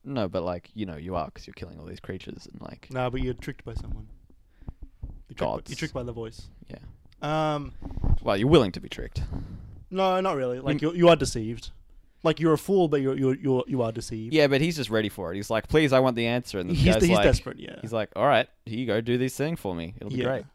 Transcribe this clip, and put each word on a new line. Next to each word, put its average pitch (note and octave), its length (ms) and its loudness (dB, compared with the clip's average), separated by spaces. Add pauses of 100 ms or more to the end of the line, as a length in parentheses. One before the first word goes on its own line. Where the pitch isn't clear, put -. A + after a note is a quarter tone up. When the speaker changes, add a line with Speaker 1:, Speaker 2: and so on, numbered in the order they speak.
Speaker 1:
No, B2+ 240 -4
but, F2+ 160 -4
like, F2 300 -6
you G#2+ 120 -6
know, E2 120 -10
you F2+ 180 -8
are D#2+ 160 -4
'cause - 160 -18
you're - 60 -20
killing E2+ 260 -16
all E2 60 -16
these F#2 140 -16
creatures - 520 -12
and, - 100 -18
like, - 300 -16
Speaker 2:
No, B2+ 180 -2
but C3 120 -4
you're B2+ 120 -2
tricked - 320 -12
by A#2 80 -12
someone. A2 340 -8 (1200)
You're A#2+ 80 -18
tricked - 40 -14
by, - 60 -2
Speaker 1:
Gods. F2+ 260 -6
Speaker 2:
you're C3+ 60 -8
tricked D#3 160 -8
by B2+ 100 -8
the A#2+ 100 -8
voice. A2+ 360 -12 (200)
Speaker 1:
Yeah. - 80 -16 (760)
Speaker 2:
Um, C#3+ 180 -8 (480)
Speaker 1:
Well, G#2 160 2
you're A2+ 100 2
willing C3+ 260 6
to - 60 -10
be - 100 -14
tricked. - 320 -8 (680)
Speaker 2:
No, F#3 320 2
not F#3 140 0
really. B2+ 240 -2
Like, C3+ 220 0
Speaker 1:
You D#3 100 0
Speaker 2:
you, F3+ 60 -6
you E3+ 120 10
are E3 60 10
deceived. A#2 560 -4 (520)
Like, D#3 160 2
you're D#3+ 140 4
a C#3+ 40 4
fool, F#3+ 300 2
but D3 140 2
you're, C3+ 160 0
you're, C3 180 2
you're, C3 320 0
you B2+ 160 0
are A2+ 80 0
deceived. A2+ 420 -8
Speaker 1:
Yeah, D3+ 140 6
but C3+ 140 4
he's E3+ 140 0
just A#2+ 140 -6
ready G#2+ 200 2
for F2 220 -8
it. F#2+ 40 -6
He's G2+ 160 -8
like, A2 160 -2
"Please, D3+ 260 4
I C3 60 8
want C3 160 4
the A#2 100 0
answer." A#2+ 320 -2
And F2+ 140 -2
the - 20 2
Speaker 2:
He's, D3 220 6
Speaker 1:
guy's - 80 6
Speaker 2:
he's F3 80 6
Speaker 1:
like, G3+ 120 6
Speaker 2:
desperate, - 360 2
yeah. - 220 -14
Speaker 1:
he's A2+ 120 -8
like, G#2+ 220 -2
"All A2 100 2
right, A#2+ 220 4 (180)
here A2 140 -6
you B2+ 80 -2
go. G#2+ 120 2
Do A#2+ 200 0
this B2+ 180 -2
thing D#3 180 -2
for F#2 200 -6
me. E2+ 220 -8
It'll G#2 120 -12
be C3 80 -6
Speaker 2:
Yeah. B2+ 80 -2
Speaker 1:
great." B2+ 300 -4